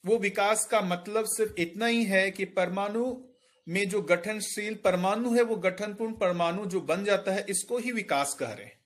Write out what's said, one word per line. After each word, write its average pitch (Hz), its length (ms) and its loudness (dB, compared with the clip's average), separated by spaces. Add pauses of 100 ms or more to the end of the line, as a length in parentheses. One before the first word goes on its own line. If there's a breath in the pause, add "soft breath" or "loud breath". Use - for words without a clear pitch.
वो 214 120 4
विकास 202 480 2
का 214 160 2
मतलब 202 440 -2
सिर्फ 214 320 -2
इतना 175 280 -2
ही 233 180 2
है 190 280 4
कि 190 140 -4
परमाणु 202 760 -2 (460 soft breath)
में 190 200 0
जो 202 120 0
गठनशील 208 760 0
परमाणु 208 600 2
है, 240 60 6
वो 226 140 2
गठनपूर्ण 208 580 -2
परमाणु 180 520 0
जो 180 160 -2
बन 165 220 0
जाता 202 280 2
है, 196 180 -2
इसको 202 280 -4
ही 247 140 -4
विकास 190 420 0
कह 123 160 -4
रहे 101 160 -12
हैं। - 200 -20